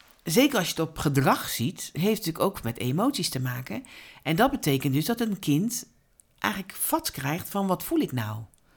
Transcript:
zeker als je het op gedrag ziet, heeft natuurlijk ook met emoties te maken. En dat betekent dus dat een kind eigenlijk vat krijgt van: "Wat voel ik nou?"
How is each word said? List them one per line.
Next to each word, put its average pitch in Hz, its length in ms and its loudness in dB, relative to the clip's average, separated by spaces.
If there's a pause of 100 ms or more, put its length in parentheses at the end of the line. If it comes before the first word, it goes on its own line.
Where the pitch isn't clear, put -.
(240)
zeker 247 340 4
als 175 100 2
je - 60 -4
het 160 160 0
op - 80 -14
gedrag 143 520 4
ziet, - 440 -4
heeft 196 240 2
natuurlijk 160 280 -4
ook 196 180 -2
met 113 160 -4
emoties 170 500 0
te 127 100 -4
maken. 127 460 -6 (380)
En 160 120 0
dat 247 160 4
betekent 139 420 0
dus 156 120 2
dat 233 140 -2
een 220 200 -2
kind 160 460 0 (540)
eigenlijk 196 340 -4
vat - 380 -2
krijgt 143 380 -4
van: 196 180 -2
"Wat 190 160 0
voel 330 160 0
ik 214 120 0
nou?" 110 260 -4 (400)